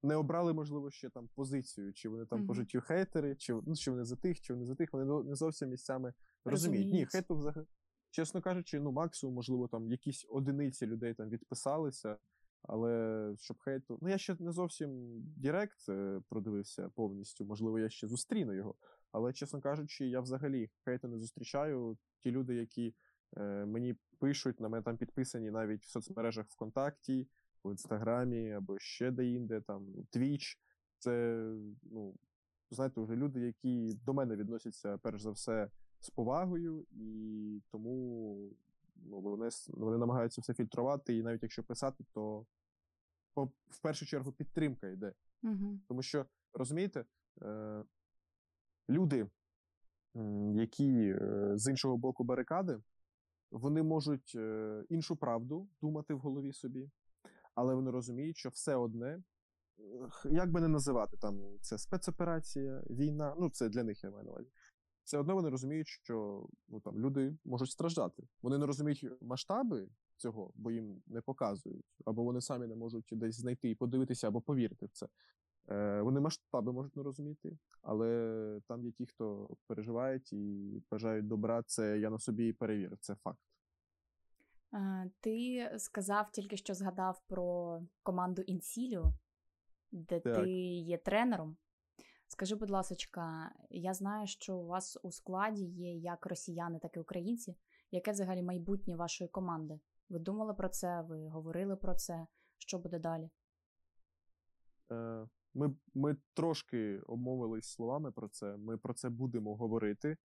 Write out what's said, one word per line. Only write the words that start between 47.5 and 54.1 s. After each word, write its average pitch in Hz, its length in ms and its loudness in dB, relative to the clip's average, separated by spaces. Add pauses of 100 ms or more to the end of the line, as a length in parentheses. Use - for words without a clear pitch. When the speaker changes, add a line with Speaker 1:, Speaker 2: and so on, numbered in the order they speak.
Speaker 1:
люди, 139 380 6 (880)
м, 104 420 2
які, 117 500 6 (120)
е, 101 340 2
з 110 160 2
іншого 131 260 4
боку 127 280 2
барикади, 127 540 2 (720)
вони 143 320 2
можуть, 151 520 2